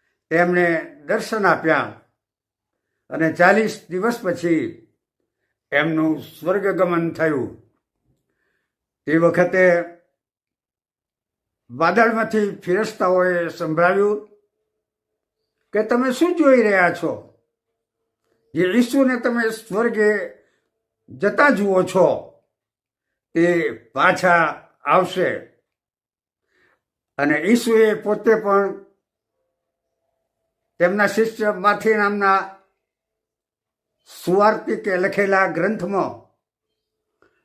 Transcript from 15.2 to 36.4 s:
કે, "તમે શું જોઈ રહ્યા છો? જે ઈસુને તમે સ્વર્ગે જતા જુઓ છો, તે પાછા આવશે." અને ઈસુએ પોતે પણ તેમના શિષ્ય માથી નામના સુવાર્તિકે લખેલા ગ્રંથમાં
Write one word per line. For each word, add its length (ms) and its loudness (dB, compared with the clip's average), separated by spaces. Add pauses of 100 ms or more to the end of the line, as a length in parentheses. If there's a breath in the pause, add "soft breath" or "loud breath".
કે, 100 -2
"તમે 300 0
શું 240 0
જોઈ 260 6
રહ્યા 400 2
છો? 360 -8 (1160)
જે 120 0
ઈસુને 540 0
તમે 300 -2
સ્વર્ગે 840 -2 (720)
જતા 420 0
જુઓ 320 2
છો, 580 0 (960)
તે 360 0 (240)
પાછા 720 0 (160)
આવશે." 540 0 (1800)
અને 200 0
ઈસુએ 560 2
પોતે 400 0
પણ 500 0 (1900)
તેમના 280 2
શિષ્ય 460 -2
માથી 420 0
નામના 600 0 (1700)
સુવાર્તિકે 720 0
લખેલા 500 0
ગ્રંથમાં 760 -4 (1200)